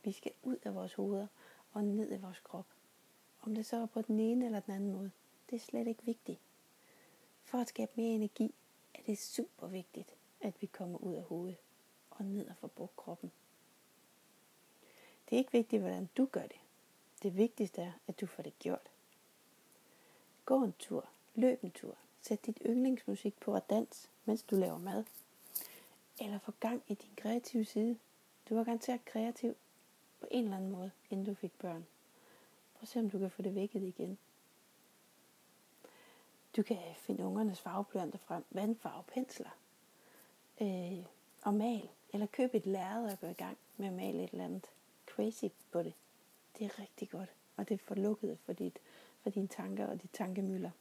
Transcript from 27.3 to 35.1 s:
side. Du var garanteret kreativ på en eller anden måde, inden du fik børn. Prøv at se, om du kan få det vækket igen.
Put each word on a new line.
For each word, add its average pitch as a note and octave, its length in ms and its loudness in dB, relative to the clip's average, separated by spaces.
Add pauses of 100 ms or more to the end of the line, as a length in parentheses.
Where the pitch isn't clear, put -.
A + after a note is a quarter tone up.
side. A3+ 320 2 (520)
Du A3 60 4
var A3+ 80 6
garanteret A#3 420 0
kreativ A#3 500 0 (640)
på - 120 -8
en B3 120 4
eller G3 140 2
anden F#3+ 140 0
måde, F#3 200 -4 (180)
inden G3 160 0
du G3+ 80 0
fik G3 260 -4
børn. E3+ 260 -4 (880)
Prøv - 80 -20
at A3+ 60 -12
se, - 120 0
om A3 100 4
du F#3+ 100 0
kan F#3+ 120 0
få - 100 -8
det F#3+ 140 0
vækket G3 280 0
igen. F#3 340 -4 (2500)